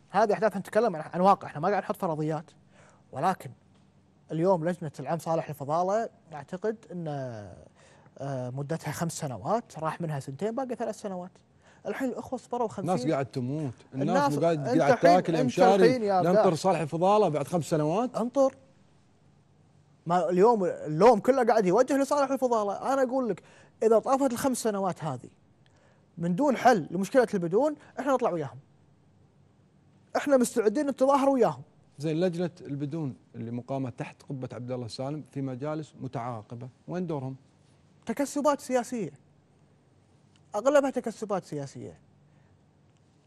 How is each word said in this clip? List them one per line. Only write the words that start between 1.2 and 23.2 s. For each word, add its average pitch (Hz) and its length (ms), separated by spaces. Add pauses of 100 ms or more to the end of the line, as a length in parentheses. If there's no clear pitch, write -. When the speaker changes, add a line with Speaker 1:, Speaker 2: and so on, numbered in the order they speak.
Speaker 1:
واقع، 190 280
احنا 151 120
ما 165 80
قاعد 196 140
نحط 202 140
فرضيات، 156 540 (640)
ولكن 143 380 (800)
اليوم 165 360
لجنة 170 320
العم 147 180
صالح 165 300
الفضالة 180 600 (240)
أعتقد 185 440 (160)
أن، 175 120 (1120)
آه، 131 320
مدتها 143 420
خمس 165 200
سنوات، 151 640
راح 156 220
منها 156 200
سنتين، 160 340
باقي 247 200
ثلاث 220 260
سنوات. 185 300 (560)
الحين 262 220
الأخوة 240 300
صبروا 240 300
خمسين. 170 220
Speaker 2:
الناس 185 160
قاعد 139 200
تموت، 135 460 (220)
الناس 139 140
Speaker 1:
الناس، 285 300
Speaker 2:
قاعد، 165 200
Speaker 1:
أنت 220 220
Speaker 2:
قاعد 143 120
Speaker 1:
الحين، - 80
Speaker 2:
تاكل 175 340
يا 160 60
Speaker 1:
أنت 139 60
Speaker 2:
مشاري. 185 400
Speaker 1:
الحين 196 160
يا 196 200
Speaker 2:
ننطر 185 200
Speaker 1:
بداح. 185 120
Speaker 2:
صالح 170 260
الفضالة 175 480
بعد 147 200
خمس 175 160
سنوات؟ 170 520
Speaker 1:
انطر. 262 380 (1500)
ما 170 240
اليوم، 196 340
اللوم 160 560
كله 262 240
قاعد 220 220
يوجه 254 300
لصالح 277 340
الفضالة. 233 640
أنا 269 100
أقول 240 260